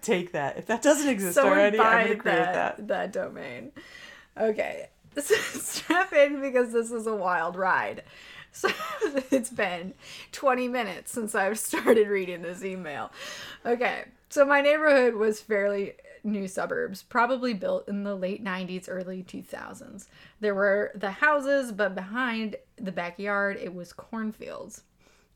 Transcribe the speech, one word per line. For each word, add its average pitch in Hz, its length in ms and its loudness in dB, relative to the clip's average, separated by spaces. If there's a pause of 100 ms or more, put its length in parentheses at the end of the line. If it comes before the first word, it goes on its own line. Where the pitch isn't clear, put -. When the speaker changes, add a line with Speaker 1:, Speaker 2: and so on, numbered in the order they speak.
Speaker 1:
take 180 320 -2
that. 147 240 -4
If - 120 -10
that 233 120 -2
doesn't 285 280 4
exist 196 260 0
Speaker 2:
Someone 196 240 6
Speaker 1:
already, 208 200 4
I'm 220 60 6
Speaker 2:
buy 226 200 6
Speaker 1:
gonna 214 160 2
create 196 160 2
Speaker 2:
that, 180 420 0
Speaker 1:
that. 208 100 -8
Speaker 2:
that 185 240 -2
domain. 160 600 -10 (680)
Okay. - 520 -2
<laughs> - 60 -20 (220)
So 370 140 2
strap - 800 0
in 285 280 6
because 247 320 4
this 233 200 0
is 220 160 -4
a 220 60 -2
wild 180 420 0
ride. 160 480 2 (480)
So - 160 0 (180)
<laughs> 587 160 -6 (300)
it's 269 180 2
been 185 440 -4 (380)
twenty 254 360 0
minutes 220 440 -6
since 220 220 -6
I've 208 240 0
<laughs> - 120 -6
started 226 380 6
reading 180 340 -2
this 175 220 -10
email. 160 460 -8 (560)
Okay. 233 380 0 (260)
So 285 160 4
my 277 140 6
neighborhood 285 540 6
was 214 260 0
fairly 202 540 -2 (280)
new 208 240 -2
suburbs, 180 560 -4
probably 240 520 0
built 185 340 -4
in 202 160 -4
the 202 100 -4
late 190 280 -6
nineties, 185 460 -4
early 185 360 -8
two 190 180 -14
thousands. - 640 -16 (300)
There 208 160 0
were 202 400 2
the 196 180 -4
houses, 277 600 2
but 190 240 0
behind 220 580 -4 (220)
the 190 160 -8
backyard, 196 680 -2
it 180 140 -8
was 175 180 -14
cornfields. - 880 -10 (540)